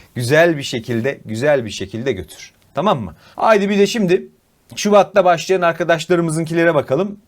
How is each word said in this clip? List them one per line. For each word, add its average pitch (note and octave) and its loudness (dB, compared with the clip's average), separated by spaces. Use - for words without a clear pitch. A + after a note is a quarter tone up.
güzel D3+ 2
bir C#3 -10
şekilde, A#2+ -4
güzel B2 -2
bir G2+ -10
şekilde A2 -8
götür. - -12
Tamam E3 -2
mı? E2 -12
Haydi G#3 2
bir G3+ 0
de G3+ 4
şimdi G3+ 0
Şubat'ta G3+ 2
başlayan F3+ 2
arkadaşlarımızınkilere E3 0
bakalım. D#3 -2